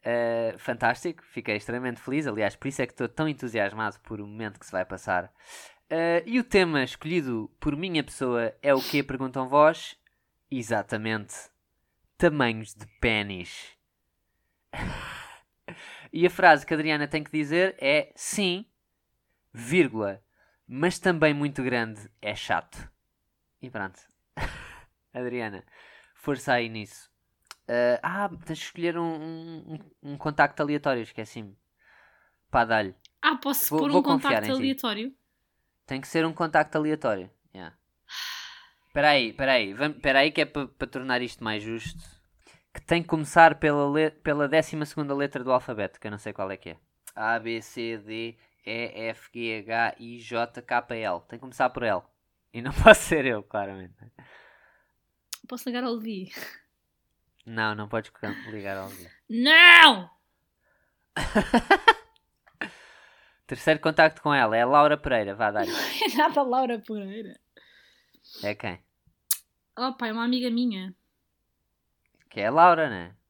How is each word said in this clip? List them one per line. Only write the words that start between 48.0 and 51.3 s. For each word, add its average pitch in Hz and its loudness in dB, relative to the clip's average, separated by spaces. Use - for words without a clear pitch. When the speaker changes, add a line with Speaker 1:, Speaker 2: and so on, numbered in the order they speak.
Speaker 1:
E, 113 -8
F, - -14
G, 113 -6
H, 113 -2
I, 117 -16
J, 117 -6
K, 120 -2
L. 107 -4
Tem - -18